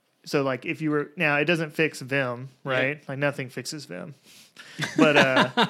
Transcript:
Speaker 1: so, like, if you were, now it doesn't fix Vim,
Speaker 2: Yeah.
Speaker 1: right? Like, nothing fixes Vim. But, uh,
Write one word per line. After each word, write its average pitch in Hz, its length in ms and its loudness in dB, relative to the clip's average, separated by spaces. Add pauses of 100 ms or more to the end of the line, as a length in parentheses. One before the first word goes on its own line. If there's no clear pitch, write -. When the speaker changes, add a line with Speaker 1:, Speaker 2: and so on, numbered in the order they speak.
(260)
Speaker 1:
so, 143 180 0
like, 131 220 -4
if 160 160 -6
you 151 100 -2
were, 147 240 -2
now 151 220 2
it 151 80 2
doesn't 160 260 0
fix 156 300 0
Vim, 131 480 -4 (160)
Speaker 2:
Yeah. 135 60 -4
Speaker 1:
right? 131 380 -2
Like, 135 100 -8
nothing 139 300 -2
fixes 135 360 -10
Vim. 90 300 -12 (840)
But, 151 200 6
uh, 135 320 4 (200)